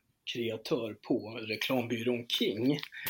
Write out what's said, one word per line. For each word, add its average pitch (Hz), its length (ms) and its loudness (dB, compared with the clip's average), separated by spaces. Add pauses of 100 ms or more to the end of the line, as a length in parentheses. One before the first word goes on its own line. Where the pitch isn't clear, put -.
(340)
kreatör 113 600 -2
på 117 480 -2
reklambyrån 117 840 0
King, 117 520 2 (300)